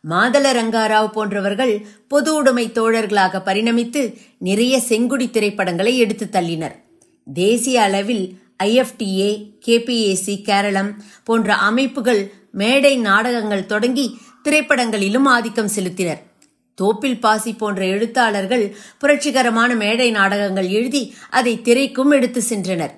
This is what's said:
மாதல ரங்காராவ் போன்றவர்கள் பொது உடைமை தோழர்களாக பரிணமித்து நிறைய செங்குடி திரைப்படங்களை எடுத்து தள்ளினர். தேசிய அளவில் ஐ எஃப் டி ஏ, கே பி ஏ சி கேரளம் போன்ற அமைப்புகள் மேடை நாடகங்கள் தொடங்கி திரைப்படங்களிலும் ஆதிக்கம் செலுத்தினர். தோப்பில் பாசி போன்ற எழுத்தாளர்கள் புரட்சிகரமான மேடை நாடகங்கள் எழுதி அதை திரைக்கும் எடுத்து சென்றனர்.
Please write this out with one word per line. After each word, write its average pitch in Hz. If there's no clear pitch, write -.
மாதல 254
ரங்காராவ் 220
போன்றவர்கள் 208
பொது 294
உடைமை 247
தோழர்களாக 208
பரிணமித்து 233
நிறைய 226
செங்குடி 240
திரைப்படங்களை 202
எடுத்து 214
தள்ளினர். 165
தேசிய 233
அளவில் 196
ஐ 208
எஃப் -
டி 190
ஏ, 208
கே 233
பி 233
ஏ 190
சி 202
கேரளம் 202
போன்ற 220
அமைப்புகள் 220
மேடை 262
நாடகங்கள் 214
தொடங்கி 233
திரைப்படங்களிலும் 254
ஆதிக்கம் 233
செலுத்தினர். 180
தோப்பில் 220
பாசி 220
போன்ற 196
எழுத்தாளர்கள் 208
புரட்சிகரமான 247
மேடை 226
நாடகங்கள் 196
எழுதி 233
அதை 240
திரைக்கும் 262
எடுத்து 254
சென்றனர். 180